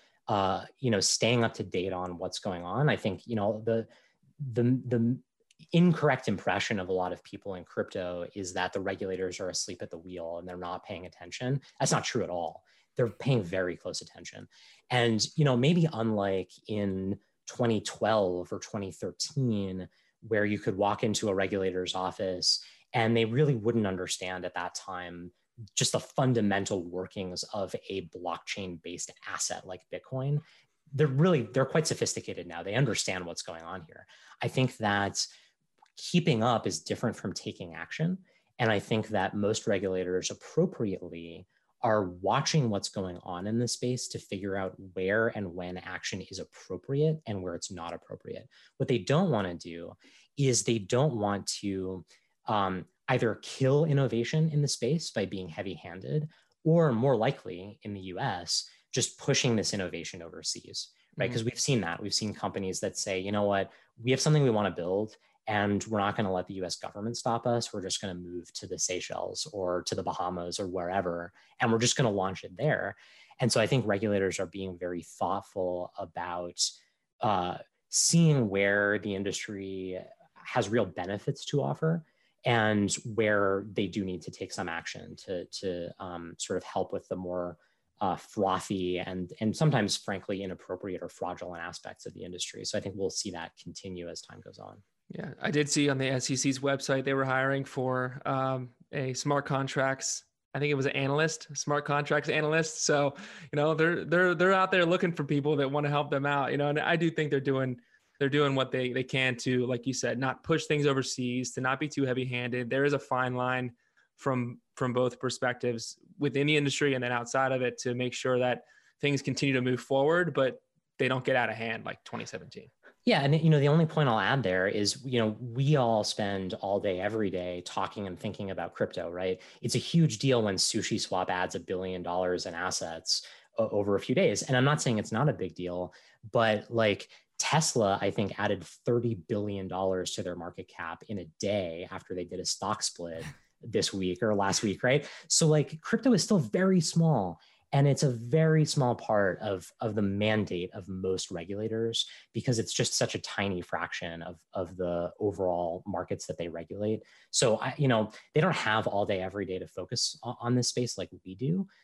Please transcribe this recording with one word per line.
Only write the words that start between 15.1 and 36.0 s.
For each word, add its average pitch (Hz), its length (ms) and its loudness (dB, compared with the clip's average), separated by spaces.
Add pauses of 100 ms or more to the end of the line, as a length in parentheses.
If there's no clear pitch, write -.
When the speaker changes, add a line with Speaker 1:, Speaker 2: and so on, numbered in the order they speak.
Speaker 1:
you 156 100 4
know, 131 120 6
maybe 160 360 6
unlike 101 580 0 (180)
in 98 500 -2 (300)
twenty 117 320 0
twelve 98 720 0
or 98 80 -8
twenty 98 320 -8
thirteen, 98 960 -2 (320)
where 107 240 2
you 104 140 2
could 104 180 -2
walk 101 260 2
into 107 260 2
a 98 60 2
regulator's 92 600 0
office 92 680 -2 (300)
and 117 240 4
they 113 80 4
really 131 320 4
wouldn't 110 300 2
understand 92 580 -4
at 87 100 -8
that 87 200 -6
time 87 580 -10 (420)
just - 180 0
the 110 80 0
fundamental 104 840 2
workings 90 680 -8
of 98 220 -4 (140)
a 95 280 -6
blockchain-based 87 960 -8 (180)
asset - 380 -6
like 92 160 -12 (100)
Bitcoin. 131 460 -2 (540)
They're 143 140 4
really, 139 460 4
they're 135 140 4
quite 160 200 0
sophisticated 107 600 -4
now. 85 160 -10
They 98 120 -6
understand 98 520 0
what's 82 160 -8
going 82 200 -12
on 87 240 -10
here. - 200 -20 (360)
I 123 60 -2
think 131 300 0
that 101 460 0 (720)
keeping 160 460 2